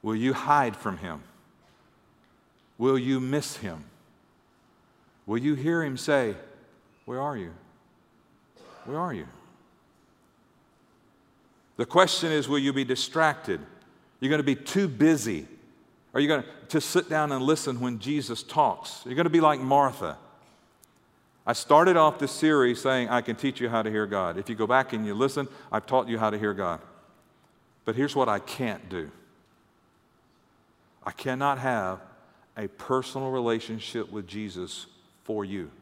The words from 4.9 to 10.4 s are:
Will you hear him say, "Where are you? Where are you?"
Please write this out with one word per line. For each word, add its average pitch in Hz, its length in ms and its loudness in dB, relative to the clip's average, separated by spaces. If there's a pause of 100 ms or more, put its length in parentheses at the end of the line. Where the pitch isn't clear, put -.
Will 107 120 -2
you 143 180 0
hear 165 260 0
him 139 140 -4
say, 123 400 0 (720)
"Where 127 160 -8
are 143 160 -6
you? 85 160 -10 (1300)
Where 143 160 -8
are 175 140 -4
you?" 80 120 -8 (2500)